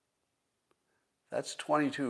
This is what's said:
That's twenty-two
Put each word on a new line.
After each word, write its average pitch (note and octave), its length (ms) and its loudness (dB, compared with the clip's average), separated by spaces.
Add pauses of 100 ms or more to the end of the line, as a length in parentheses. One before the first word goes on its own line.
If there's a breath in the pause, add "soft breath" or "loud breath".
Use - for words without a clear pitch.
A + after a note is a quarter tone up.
(1300)
That's - 240 -4
twenty-two D3 560 0